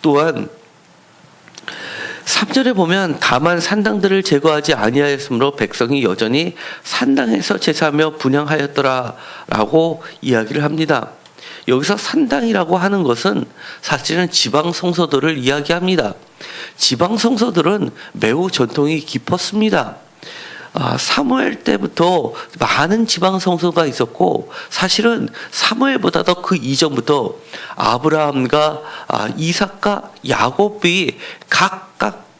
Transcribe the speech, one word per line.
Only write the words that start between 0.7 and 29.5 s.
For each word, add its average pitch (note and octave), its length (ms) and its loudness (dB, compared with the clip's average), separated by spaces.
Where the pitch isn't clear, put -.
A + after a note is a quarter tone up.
삼 - 220 0
절에 B3+ 260 4
보면 F3+ 440 2
"다만 E3 420 2
산당들을 G3 600 2
제거하지 D3+ 520 2
아니하였으므로 C3+ 800 0
백성이 A#2+ 480 0
여전히 A#2 500 0
산당에서 F3 760 0
제사하며 D#3 600 0
분향하였더라"라고 C#3+ 1800 0
이야기를 A#2+ 420 0
합니다. D3+ 480 0
여기서 C#3 300 2
산당이라고 A3+ 840 0
하는 F#3+ 240 2
것은 C#3+ 440 0
사실은 E3 480 -2
지방 D#3 420 0
성소들을 D#3+ 680 0
이야기합니다. D3 760 0
지방 F3 400 0
성소들은 G#3 760 2
매우 D3+ 380 0
전통이 D3 500 0
깊었습니다. F3+ 960 -2
아, - 240 -2
사무엘 - 680 0
때부터 F3+ 680 0
많은 F3 460 2
지방 F#3 340 0
성소가 F3 460 2
있었고 - 680 0
사실은 A3 580 0
사무엘보다도 F#3 920 0
그 - 140 0
이전부터 C3+ 760 0
아브라함과, D3 1080 2
아, - 280 -2
이삭과 F#3+ 760 -2